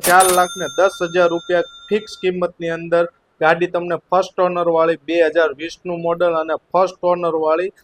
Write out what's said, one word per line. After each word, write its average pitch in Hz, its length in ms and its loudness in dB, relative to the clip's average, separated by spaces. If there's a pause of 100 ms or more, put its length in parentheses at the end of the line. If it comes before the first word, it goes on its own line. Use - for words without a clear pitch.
ચાર 185 160 6 (140)
લાખ 180 240 0
ને 151 60 -6 (100)
દસ 185 180 2 (160)
હજાર 175 220 2
રૂપિયા 170 360 -2 (200)
ફિક્સ 214 340 -4
કિંમતની 175 540 -4
અંદર 170 260 0 (360)
ગાડી 170 360 2
તમને 175 240 -4 (100)
ફર્સ્ટ 185 360 0
ઓનરવાળી 170 600 0
બે 165 140 0 (160)
હજાર 165 120 4 (140)
વીસનું 170 440 -8
મોડલ 170 360 0
અને 160 140 -4 (160)
ફર્સ્ટ 180 400 0
ઓનરવાળી 165 580 0 (140)